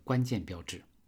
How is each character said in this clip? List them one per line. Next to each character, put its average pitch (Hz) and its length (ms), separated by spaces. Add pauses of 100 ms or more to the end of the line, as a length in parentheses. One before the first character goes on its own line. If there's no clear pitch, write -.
关 127 200
键 117 180
标 85 200
志。 - 220 (240)